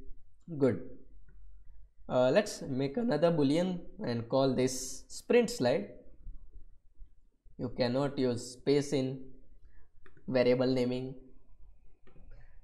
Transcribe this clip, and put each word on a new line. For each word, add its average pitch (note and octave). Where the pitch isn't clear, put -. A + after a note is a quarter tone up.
good. A#2+
Uh, B2+
let's G3+
make C#3
another E3+
boolean E3
and A#2
call C3+
this -
sprint -
slide. C3+
You C3+
cannot C3
use B2
space C#3+
in C3
variable B2+
naming. C3